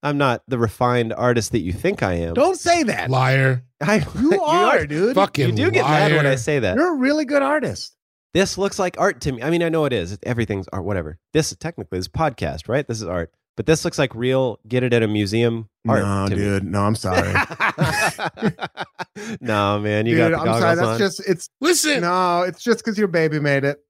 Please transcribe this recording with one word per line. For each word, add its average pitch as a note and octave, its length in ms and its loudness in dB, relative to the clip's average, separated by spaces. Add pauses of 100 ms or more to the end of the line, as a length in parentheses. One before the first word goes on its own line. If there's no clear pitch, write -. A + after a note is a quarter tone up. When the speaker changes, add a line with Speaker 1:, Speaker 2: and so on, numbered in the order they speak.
Speaker 1:
I'm D3 160 0
not B2+ 280 2
the B2 120 -2
refined A#2 540 0
artist A#2+ 400 0
that A#2 80 2
you F2+ 120 -4
think F#3+ 300 -2
I F#2+ 120 0
am. E2+ 200 -2
Speaker 2:
Don't E4 240 2
say F4 240 2
that. - 260 -2
Speaker 3:
Liar. C3 540 2 (180)
Speaker 1:
I, G3+ 300 2
<laughs> E3+ 80 -8
Speaker 2:
You D4+ 140 4
Speaker 1:
you G4 100 2
Speaker 2:
are, D4+ 420 2
dude. F3 300 0
Speaker 3:
Fucking D3 340 2
Speaker 1:
You A2+ 60 0
do D#4 160 2
get - 140 2
mad D3+ 260 4
when D3+ 160 4
I - 40 2
Speaker 3:
liar. C3 60 0
Speaker 1:
say C#3+ 220 0
that. G2 160 0
Speaker 2:
You're E4+ 180 2
a D4 40 -4
really C#4+ 280 0
good C#4+ 160 0
artist. C#4 540 -4 (400)
Speaker 1:
This F#3+ 220 2
looks G3 200 -2
like F3+ 220 -2
art F3 220 2
to D3+ 100 -2
me. A#2 100 -6
I C#3 80 -2
mean, E3+ 140 2
I E3 60 0
know D#3+ 160 2
it B2+ 80 0
is. F#2+ 300 -4
Everything's A2 440 -2
art, F#2+ 160 -6
whatever. E2 340 -4 (160)
This D#3 220 0
technically G#2+ 420 -10
is F#2 100 -6
podcast, A2+ 640 -4
right? C3+ 180 -2
This A2+ 140 -6
is F#2+ 60 -8
art. E2+ 240 -6 (260)
But A2+ 80 -4
this D#3 180 2
looks - 140 -4
like C#3 180 -2
real, B2+ 520 -2
get B2 160 0
it A#2+ 100 2
at A#2 100 4
a A2 40 2
museum A2 600 0 (200)
art A2+ 160 2
Speaker 2:
No, G2 260 0
Speaker 1:
to G2 60 0
me. G2+ 60 0
Speaker 2:
dude. G2+ 240 0
No, G2+ 160 -2
I'm G#2 140 2
sorry. F#2+ 380 -2
Speaker 1:
<laughs> - 1200 -2 (880)
No, G#2 380 0
man. G#2 260 0
You A#2 100 2
Speaker 2:
Dude, D#3+ 40 4
Speaker 1:
got E3 120 4
the - 80 0
Speaker 2:
I'm D#3 60 -4
Speaker 1:
goggles A2+ 160 2
Speaker 2:
sorry. - 140 4
That's E3+ 120 2
Speaker 1:
on. A#2 120 0
Speaker 2:
just, G3 280 -2
it's, F3+ 220 -2 (120)
Speaker 3:
Listen. D4+ 400 0
Speaker 2:
no, F3 420 2
it's F3+ 200 -6
just A#3 200 0
'cause G#3 140 -4
your G#3 100 2
baby D#3+ 320 0
made C#3+ 240 2
it. C#3+ 260 -2